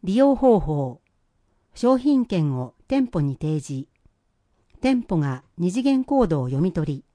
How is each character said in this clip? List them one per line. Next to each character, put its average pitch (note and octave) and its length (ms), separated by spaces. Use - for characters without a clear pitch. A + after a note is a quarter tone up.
利 F#3+ 120
用 C4+ 200
方 A#3 260
法、 C#3+ 400
商 B3+ 220
品 C4 280
券 D3+ 320
を B2+ 160
店 C4+ 180
舗 F#3+ 140
に C#3+ 160
提 D3+ 240
示。 C#3 300
店 B3+ 220
舗 F#3+ 160
が C3+ 260
二 F3+ 160
次 B3 100
元 C4 220
コ C#4 160
ー A#3+ 60
ド D#3 140
を B2 60
読 C3+ 160
み F#3 80
取 D3+ 220
り。 - 220